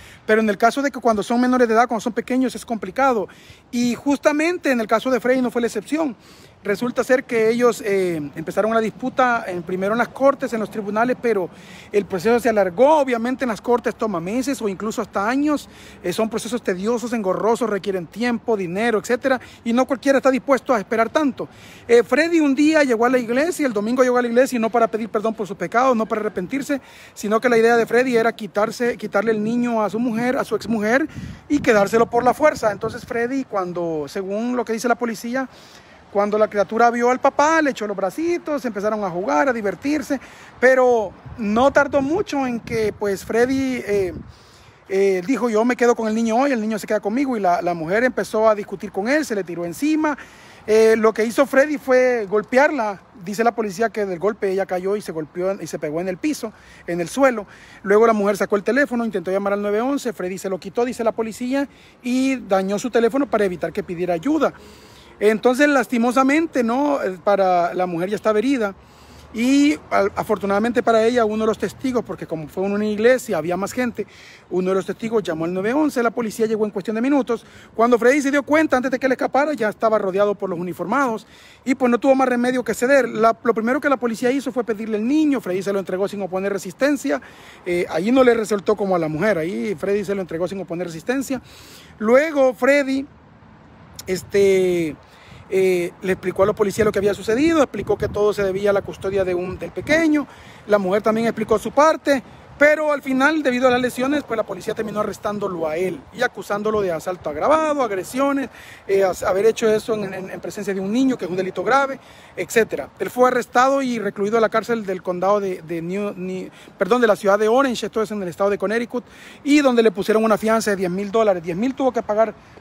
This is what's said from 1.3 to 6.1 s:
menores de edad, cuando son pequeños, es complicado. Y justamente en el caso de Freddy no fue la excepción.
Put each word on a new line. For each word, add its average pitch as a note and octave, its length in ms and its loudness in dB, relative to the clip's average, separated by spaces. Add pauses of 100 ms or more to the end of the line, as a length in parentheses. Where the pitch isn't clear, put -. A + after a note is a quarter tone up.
menores B3 280 4
de A3+ 60 0
edad, A#3 120 6
cuando A#3+ 140 -4
son A3+ 120 -4
pequeños, B3+ 440 -2
es - 100 -14
complicado. A3+ 640 -2 (420)
Y A#3+ 240 -2
justamente D4+ 800 0
en A#3+ 80 0
el G#3+ 80 -6
caso A#3 240 0
de A#3+ 80 0
Freddy B3+ 220 0
no A#3+ 100 -2
fue A#3+ 80 -4
la A#3 80 0
excepción. C4+ 480 -4 (480)